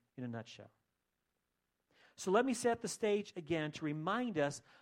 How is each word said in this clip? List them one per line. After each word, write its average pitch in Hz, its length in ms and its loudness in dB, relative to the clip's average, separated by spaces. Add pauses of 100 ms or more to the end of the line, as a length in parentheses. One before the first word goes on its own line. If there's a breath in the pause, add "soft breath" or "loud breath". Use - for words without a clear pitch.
(180)
in 127 80 -8
a - 20 -6
nutshell. 110 440 -12 (1500 soft breath)
So - 140 -2
let 233 140 6
me 269 80 2
set 233 280 2
the 208 60 -4
stage 208 500 0
again 156 340 -2
to 156 140 -8
remind 180 520 -2
us 143 240 2 (200 loud breath)